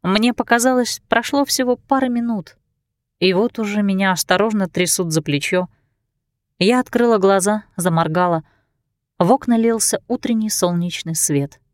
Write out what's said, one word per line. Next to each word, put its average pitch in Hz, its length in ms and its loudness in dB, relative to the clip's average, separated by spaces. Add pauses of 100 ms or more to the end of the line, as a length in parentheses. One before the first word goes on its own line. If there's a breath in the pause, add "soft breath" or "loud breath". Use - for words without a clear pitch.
Мне 214 300 0
показалось, 240 720 0
прошло 254 380 0
всего 247 300 -2
пара 269 320 -2
минут, 233 500 -4 (640)
и 185 140 2
вот 220 260 0
уже 208 240 -2
меня 196 280 0
осторожно 196 560 0
трясут 175 440 -2
за 156 100 0
плечо. 156 480 -2 (880)
Я 226 220 2
открыла 233 400 2
глаза, 196 460 2 (100)
заморгала. 165 680 0 (760)
В 180 120 4
окна 247 260 2
лился 226 500 0
утренний 233 420 -2
солнечный 175 640 -2
свет. 143 460 -2 (140)